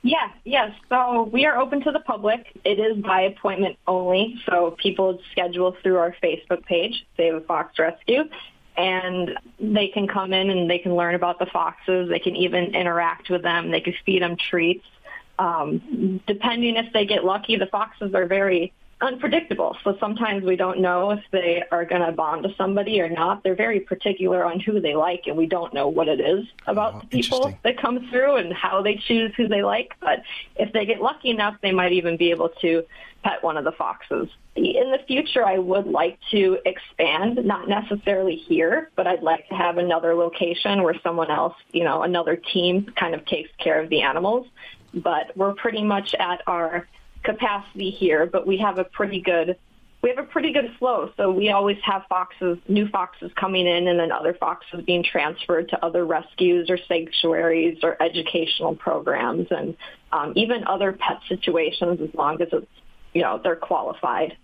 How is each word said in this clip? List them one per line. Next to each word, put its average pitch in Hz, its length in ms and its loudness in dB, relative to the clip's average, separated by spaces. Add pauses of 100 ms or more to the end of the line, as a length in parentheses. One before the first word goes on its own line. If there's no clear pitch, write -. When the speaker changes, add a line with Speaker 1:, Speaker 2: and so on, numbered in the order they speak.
Speaker 1:
Yeah, 254 280 0 (140)
yes. 233 260 0 (200)
So 247 420 2
we 254 140 2
are 294 120 2
open 269 240 0
to 302 80 2
the 294 80 -2
public. 214 480 -2 (180)
It 202 140 2
is 220 240 0
by 185 200 2
appointment 196 540 0 (100)
only. 185 600 0
So 175 320 2
people 190 420 0 (120)
schedule 180 500 0
through 185 140 4
our 175 260 2
Facebook 170 440 -2
page, 185 380 -2 (120)
Save 165 180 2
a 160 60 -6
Fox 156 380 -4
Rescue, 196 460 0 (520)
and 185 600 -2 (220)
they 208 300 0
can 196 180 0
come 190 260 0
in 190 180 2
and 175 200 2
they 180 80 2
can 175 160 0
learn 175 220 2
about 175 240 0
the - 60 0
foxes. 175 640 -2
They 170 100 0
can 180 160 -2
even 175 400 0
interact 170 520 0
with 180 140 0
them. 170 300 0
They 165 80 0
can 180 140 -4 (120)
feed 185 160 2
them 170 140 -2
treats. 175 480 0 (540)
Um, 185 880 -2
depending 233 500 0
if 233 160 -4
they 208 140 2
get 202 180 0
lucky, 208 320 0
the 190 100 -2
foxes 202 480 -4
are 180 120 2
very 185 460 0 (280)
unpredictable. 254 840 -2
So 202 160 0
sometimes 214 420 -2
we 185 140 2
don't 185 240 -2
know 180 320 2
if 208 80 -2 (100)
they 175 400 0
are 170 140 0
gonna 175 260 0
bond 160 320 -2
to 196 140 -4
somebody 196 440 0
or 170 80 0
not. 170 360 -2
They're 190 100 2
very 214 240 0
particular 185 680 0
on 170 140 -2
who 214 220 0
they 151 160 0
like, 175 320 0
and 147 80 -2
we 160 100 4
don't 170 260 -2
know 139 140 0
what 160 220 2
it 143 100 2
is 202 280 0 (200)
about 208 280 0
Speaker 2:
Oh, 214 80 -14
Speaker 1:
the - 40 -20
people 247 320 0
Speaker 2:
interesting. - 240 -2
Speaker 1:
that 247 180 0
come 247 300 -2
through 269 260 4
and 175 160 -2
how 190 300 0
they 208 140 0
choose 226 400 0
who 240 100 2
they 202 160 2
like. 208 380 -2
But - 240 -2 (320)
if 214 160 -2
they 214 120 2
get 220 160 0
lucky 262 300 -2
enough, 208 320 0
they 196 80 0
might 180 220 2
even 170 240 2
be 170 160 4
able 165 160 2 (120)
to 165 220 2 (400)
pet - 220 -2
one 160 120 0
of 147 60 -2
the 156 100 0
foxes. - 560 -4 (280)
In - 340 2
the 262 160 2
future, 262 400 0
I 190 120 2
would 185 280 0
like 170 320 0 (140)
to 185 340 4
expand, 185 800 0
not 180 240 0
necessarily 202 680 0
here, 165 600 0
but 185 100 0
I'd 180 160 0
like 160 280 0
to 190 40 -6
have 175 240 0
another 170 380 2
location 175 640 0
where 160 220 2
someone 165 260 -2
else, 156 240 0 (160)
you 165 140 0
know, 156 180 0
another 170 320 2
team 180 600 0
kind 165 180 -2
of 151 120 -10
takes 151 320 -4
care 156 220 2
of 160 100 -6
the 151 120 2
animals. 185 460 0 (440)
But 170 440 -2
we're 196 180 0
pretty 214 300 -2
much 202 320 0
at 180 320 -2
our 170 400 -2 (360)
capacity 202 680 -2
here, 170 360 2
but 175 200 -2
we 190 120 2
have 196 200 0
a 180 60 0
pretty 196 360 -4
good, 175 360 0 (460)
we 240 60 2
have 247 100 0
a 277 40 -6
pretty 294 300 -2
good 240 260 0
flow. 233 380 0
So 196 140 2
we 202 200 2
always 202 320 2
have 196 260 -2
foxes, 180 500 -2 (100)
new 208 200 2
foxes 180 480 -4
coming 190 300 0
in, 175 220 2
and 175 100 4
then 165 140 0
other 170 220 0
foxes - 520 -6
being 175 180 2
transferred 165 680 -2
to - 140 -2
other 170 220 0
rescues 170 640 2
or 180 80 2 (100)
sanctuaries 165 920 2
or 165 200 0
educational 165 760 -2
programs 151 720 -2
and, 151 260 -4 (360)
um, 151 240 -2
even 220 300 0
other 190 260 0
pet - 360 -4
situations, 170 720 0
as 156 140 -6
long 156 260 -2
as 170 120 0
it's, - 140 -2 (460)
you 170 100 2
know, 113 200 0
they're 165 140 0
qualified. 131 880 -2